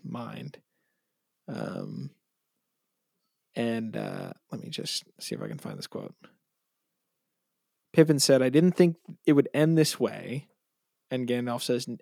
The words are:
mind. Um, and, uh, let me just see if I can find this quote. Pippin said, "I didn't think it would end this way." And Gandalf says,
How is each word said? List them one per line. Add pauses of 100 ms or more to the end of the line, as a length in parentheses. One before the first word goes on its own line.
mind. (880)
Um, (1400)
and,
uh, (180)
let
me
just (160)
see
if
I
can
find
this
quote. (1800)
Pippin
said,
"I
didn't
think (300)
it
would
end
this
way." (640)
And
Gandalf
says, (140)